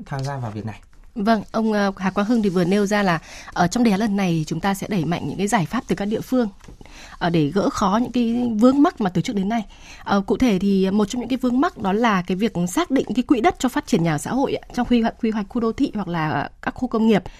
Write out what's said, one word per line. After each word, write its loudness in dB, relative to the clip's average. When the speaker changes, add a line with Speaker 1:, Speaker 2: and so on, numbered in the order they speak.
Speaker 1:
tham -8
gia -6
vào -8
việc -10
này. -12
Speaker 2:
Vâng, 0
ông, 0
ờ, 2
Hà -2
Quang 0
Hưng 2
thì 2
vừa 2
nêu 2
ra 0
là 2
ở 2
trong 0
đề 6
án 2
lần 0
này 0
chúng -4
ta 0
sẽ -6
đẩy 0
mạnh -2
những -6
cái 0
giải 2
pháp -4
từ 0
các -4
địa -2
phương, 0
ờ, -2
để 4
gỡ 0
khó 0
những -4
cái 0
vướng 6
mắc 2
mà 0
từ 0
trước -4
đến -2
nay. -2
Ờ, 0
cụ 0
thể 4
thì 2
một 2
trong -4
những -6
cái 0
vướng 0
mắc 0
đó -2
là 2
cái -4
việc -2
xác -2
định 2
cái 0
quỹ 2
đất 2
cho 0
phát -4
triển 2
nhà 2
ở 0
xã -8
hội 0
ạ, -6
trong -2
quy 4
hoạch, -2
quy 0
hoạch -4
khu -4
đô 0
thị -2
hoặc -6
là -2
các -4
khu -4
công 2
nghiệp. 6